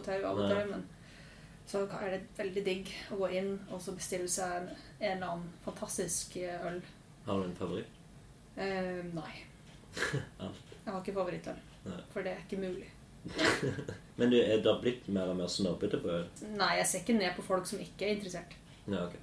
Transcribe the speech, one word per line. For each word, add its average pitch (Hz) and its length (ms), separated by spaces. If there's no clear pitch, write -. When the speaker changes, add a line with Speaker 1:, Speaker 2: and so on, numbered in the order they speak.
Speaker 1:
på - 40
Tau 196 200
av 196 140
og 202 100
Speaker 2:
Nei. 202 140
Speaker 1:
til, - 80
men 95 160
så 196 200
er 196 100
det 190 100
veldig 196 280
digg 190 220
å 208 60
gå 185 160
inn 196 260
og 185 120
så 196 120
bestille 180 340
seg 180 240
en, 175 180
en 190 160
eller 185 100
annen 175 220
fantastisk, - 720
eh, 175 280
øl. 175 160
Speaker 2:
Har 98 100
du 95 60
en 90 120
favoritt? 95 300
Speaker 1:
Eh, 185 460
nei. 156 300
Speaker 2:
<laughs> - 460
Alt. 92 160
Speaker 1:
Jeg 220 80
har 185 100
ikke 196 100
favorittøl, 175 460
Speaker 2:
Nei. 175 240
Speaker 1:
for 190 140
det 185 80
er 180 180
ikke 196 100
mulig. 185 280
Speaker 2:
<laughs> - 960
Men 120 140
du, 120 100
er 107 200
det 110 200
blitt 120 260
mer 92 220
og 90 80
mer 87 140
snobbete 98 500
på 92 80
øl? 85 160
Speaker 1:
Nei, 175 200
jeg 180 100
ser 180 160
ikke 233 140
ned 180 200
på - 80
folk 180 240
som 190 100
ikke 185 280
er 208 100
interessert. 175 380
Speaker 2:
Ja, 92 180
ok. - 180